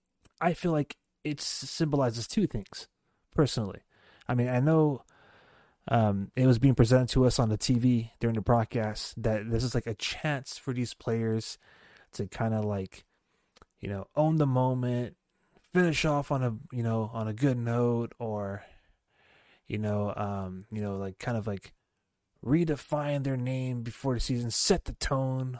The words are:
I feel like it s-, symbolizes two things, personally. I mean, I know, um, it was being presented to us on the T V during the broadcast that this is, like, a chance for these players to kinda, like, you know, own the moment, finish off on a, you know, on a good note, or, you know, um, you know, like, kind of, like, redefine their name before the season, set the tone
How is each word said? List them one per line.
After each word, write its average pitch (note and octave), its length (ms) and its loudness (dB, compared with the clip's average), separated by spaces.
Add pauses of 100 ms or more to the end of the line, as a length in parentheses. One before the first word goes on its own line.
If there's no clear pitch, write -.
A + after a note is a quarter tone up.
(400)
I E3+ 140 2
feel E3+ 200 -2
like D3 240 -2 (260)
it D3+ 160 -6
s-, - 60 -8
symbolizes C3+ 800 -2
two G#3 180 2
things, - 420 -6 (460)
personally. A#2+ 460 0 (480)
I B2 80 0
mean, B2 140 2
I B2+ 100 2
know, D3+ 440 4 (840)
um, G#2 480 2
it B2+ 100 2
was A#2+ 140 6
being C3 160 6
presented B2 380 6
to B2+ 120 6
us A#2+ 140 4
on A#2 100 4
the G#2 80 2
T B2 220 2
V A#2 400 2
during A#2 160 0
the A2 60 0
broadcast A2 800 0
that A2 260 0
this A2+ 140 0
is, A#2+ 100 -2
like, A#2+ 140 -2
a A2 80 -4
chance - 640 -6
for - 160 -6
these B2 200 -4
players A2+ 640 -2 (540)
to G2+ 160 -6
kinda, A2 340 -2
like, G2+ 440 -6 (760)
you G2+ 80 -10
know, G2 280 -6
own D#3 200 2
the D3+ 100 4
moment, B2+ 680 0 (580)
finish F3 320 2
off C#3+ 240 0
on C3+ 140 0
a, A#2 120 0 (200)
you A#2+ 80 -2
know, A2+ 300 0
on A2 140 -4
a A2 60 -4
good B2+ 240 0
note, A#2 640 0
or, G2+ 440 -6 (1000)
you - 120 -6
know, G#2 380 -2
um, F#2+ 560 -6
you G#2+ 100 -6
know, G2+ 160 -4
like, G2 220 -8
kind A#2+ 180 -4
of, G#2+ 100 -6
like, G2+ 260 -8 (720)
redefine D3 800 0
their C3+ 140 -2
name B2+ 440 -4
before B2 320 -4
the A#2 60 0
season, A#2+ 320 -2
set - 340 0
the - 80 -8
tone C3 680 -4